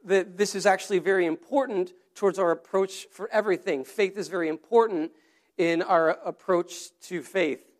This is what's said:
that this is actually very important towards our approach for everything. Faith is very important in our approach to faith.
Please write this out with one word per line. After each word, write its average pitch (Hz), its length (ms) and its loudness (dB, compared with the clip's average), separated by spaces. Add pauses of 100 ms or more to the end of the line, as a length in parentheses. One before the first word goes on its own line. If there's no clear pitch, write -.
that 185 320 0
this 180 160 0
is 190 120 -4
actually 190 340 2
very 185 260 2
important 190 680 -2 (200)
towards 190 260 0
our 175 120 2
approach 190 600 -4
for - 200 -12
everything. 190 520 0
Faith 190 340 -4
is 180 100 -8
very 170 200 -4
important 170 640 2 (460)
in 170 240 2
our 170 280 4
approach 175 800 -4 (140)
to 175 180 -8
faith. 151 440 -2 (140)